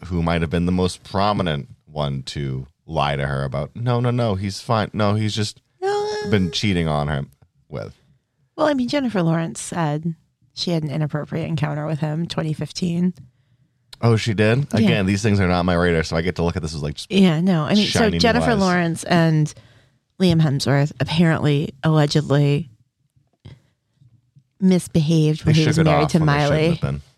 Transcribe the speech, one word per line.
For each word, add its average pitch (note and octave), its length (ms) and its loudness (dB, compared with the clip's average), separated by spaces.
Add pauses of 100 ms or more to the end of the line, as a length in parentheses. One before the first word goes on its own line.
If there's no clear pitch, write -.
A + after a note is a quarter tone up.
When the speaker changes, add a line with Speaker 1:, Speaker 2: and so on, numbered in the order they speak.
Speaker 1:
who F2 140 -2
might E2 200 0
have E2 80 -2
been F2 160 0
the F2+ 80 0
most F2+ 300 -2
prominent F#2+ 680 -2 (160)
one C#2+ 380 -6
to C2 440 -8 (180)
lie D2 300 -2
to C#2 100 -4
her C#2 200 -4
about, C#2 320 -6
"No, A#2+ 240 -2
no, B2 100 0
no, A#2+ 240 0
he's F#2+ 240 -6
fine. A2 320 0
No, G2+ 220 0
he's G#2+ 200 -2
just - 280 -6 (200)
Speaker 2:
No. G#4 480 -2
Speaker 1:
been F#2 220 0
cheating F2 380 -2
on D2 180 -2
her C#2+ 180 -4 (440)
with." A1 260 -12 (600)
Speaker 2:
Well, D#4 100 2
I D4+ 60 2
mean, B3 160 -2
Jennifer A#3+ 340 -2
Lawrence E3 380 -2
said D#3+ 540 -4 (380)
she - 180 -6
had D#3+ 120 0
an D#3 80 -4
inappropriate D3+ 560 -4
encounter D3+ 400 -4
with D#3 120 -4
him, D#3 280 -4
twenty D#3+ 240 -4
fifteen. E3+ 640 -2 (840)
Speaker 1:
Oh, A2+ 160 4
she G#2+ 200 -2
did? A2+ 380 2
Speaker 2:
Yeah. - 60 2
Speaker 1:
Again, A#2+ 280 2
these G2 160 0
things G2+ 160 2
are F#2+ 80 2
not F2+ 180 2
my F2+ 80 2
radar, E2+ 300 2
so E2+ 120 -6
I E2 60 0
get E2+ 140 -2
to E2+ 80 -2
look E2+ 120 0
at - 60 -4
this D#2 140 -8
as, D2 80 -6
like, D2 100 -6
just - 180 -12
Speaker 2:
Yeah, F3+ 300 4
no. F3 220 0
I - 100 -2
mean, G#3 140 2
so - 140 -2
Speaker 1:
shiny G#3+ 100 4
new E3+ 80 0
Speaker 2:
Jennifer A#3 320 2
Speaker 1:
eyes. G#3+ 80 2
Speaker 2:
Lawrence F3 460 0
and D#3+ 460 2 (680)
Liam F3 200 4
Hemsworth C#3+ 600 2
apparently, D3+ 760 0 (100)
allegedly D3 840 2 (1900)
misbehaved D#3+ 840 2
when D#3 100 4
Speaker 1:
They D#3+ 60 4
Speaker 2:
he D#3 60 4
was D#3 100 2
Speaker 1:
shook E3 40 2
it D#3 80 4
Speaker 2:
married D3 140 4
Speaker 1:
off D3+ 80 -2
Speaker 2:
to F3 80 4
Speaker 1:
when D#3 80 2
they C#3+ 60 4
shouldn't D3 180 2
Speaker 2:
Miley. D#3 180 2
Speaker 1:
have E3+ 120 -2
been. C#2+ 200 -4 (160)